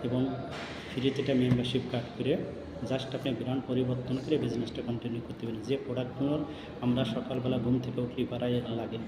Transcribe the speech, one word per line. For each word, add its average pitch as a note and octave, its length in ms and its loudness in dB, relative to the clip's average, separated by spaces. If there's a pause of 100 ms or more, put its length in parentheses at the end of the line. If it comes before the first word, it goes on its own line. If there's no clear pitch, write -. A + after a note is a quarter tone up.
এবং B2+ 180 2 (680)
ফ্রিতে C3+ 320 2
একটা C3+ 120 2
মেম্বারশিপ B2 480 4 (100)
কার্ড A#2+ 160 -2 (100)
করে C3 200 2 (540)
just C3 240 -2
আপনি C3 160 0
ব্র্যান্ড B2+ 360 0
পরিবর্তন B2+ 480 0 (100)
করে D#3 120 4
বিজনেসটা A#2+ 500 0
কন্টিনিউ A#2 400 -2
করতে - 180 -8
পারেন। A2+ 160 -4
যে B2+ 240 0
প্রোডাক্টগুলোর C3 560 0 (400)
আমরা B2 240 4
সকালবেলা B2+ 520 0
ঘুম B2 220 4
থেকে B2 220 -2
উঠলেই A#2+ 240 0
পাড়ায় B2 360 2 (180)
লাগে A2 180 -4 (100)